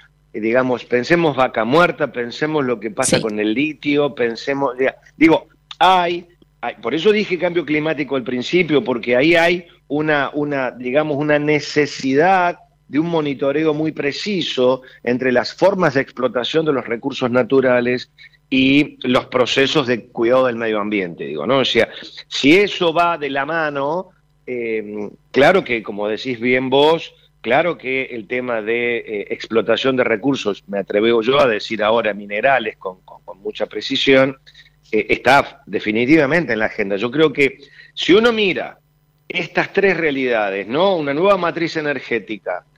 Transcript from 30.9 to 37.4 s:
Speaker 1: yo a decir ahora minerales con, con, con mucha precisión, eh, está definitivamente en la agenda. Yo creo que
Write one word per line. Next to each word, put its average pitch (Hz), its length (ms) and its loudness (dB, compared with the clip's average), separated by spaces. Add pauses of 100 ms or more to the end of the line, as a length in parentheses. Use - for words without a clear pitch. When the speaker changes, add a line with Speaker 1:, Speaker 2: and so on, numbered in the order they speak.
Speaker 1:
yo 131 180 2
a 143 60 4
decir 107 360 -2
ahora 107 300 2
minerales 107 640 -2
con, 92 300 -12
con, - 180 -20
con 90 160 -18
mucha 104 260 -8
precisión, 131 720 2 (540)
eh, 107 180 -2
está 123 560 2
definitivamente 123 880 0
en 110 60 0
la 110 80 0
agenda. 101 300 -4
Yo 113 140 -4
creo 151 220 2
que 135 240 0 (380)